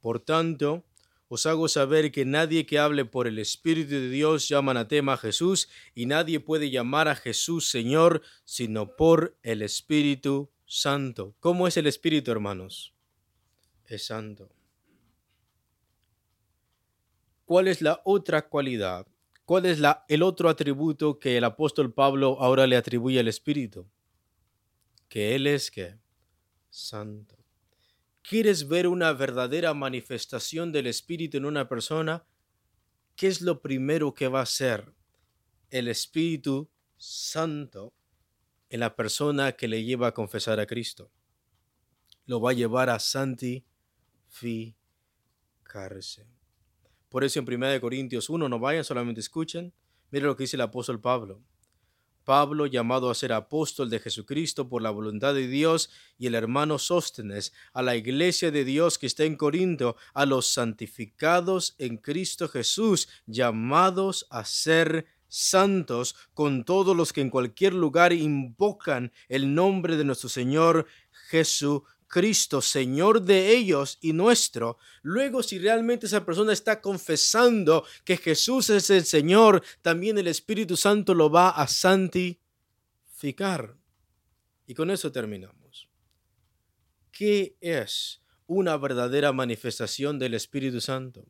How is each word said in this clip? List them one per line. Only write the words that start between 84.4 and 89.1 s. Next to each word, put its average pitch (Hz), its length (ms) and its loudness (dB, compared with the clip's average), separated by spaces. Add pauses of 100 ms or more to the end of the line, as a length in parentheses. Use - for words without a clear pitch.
Y 127 80 -18
con 160 160 -2
eso 180 220 -4
terminamos. 107 800 -12 (1200)
¿Qué 208 500 -2
es - 640 -6 (240)
una 175 320 0
verdadera 135 540 0